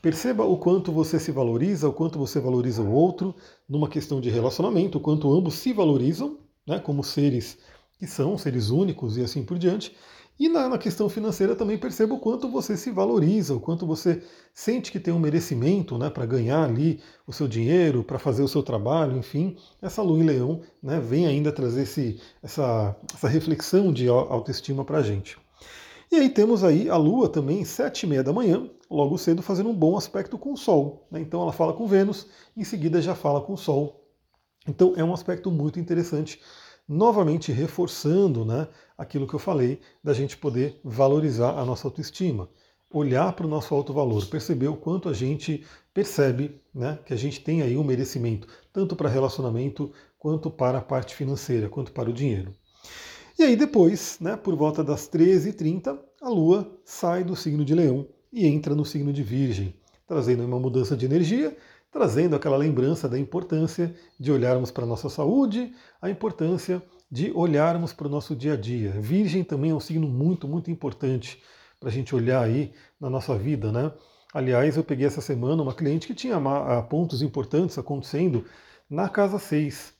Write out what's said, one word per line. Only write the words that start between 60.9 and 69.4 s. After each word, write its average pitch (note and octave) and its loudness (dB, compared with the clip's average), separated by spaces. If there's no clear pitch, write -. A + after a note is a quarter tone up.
de A#2+ -2
energia, F3+ 0
trazendo D#3+ 2
aquela C#3 0
lembrança C#3+ 0
da B2 -2
importância E3 -2
de C3+ 0
olharmos B2+ 2
pra B2 -6
nossa A#2 -6
saúde, A#3 0
a - -4
importância F3+ -4
de C#3+ -2
olharmos E3+ 2
pro D3 -8
nosso C#3+ -4
dia C#3 -2
a C#3 -2
dia. A2 -4
Virgem E3 0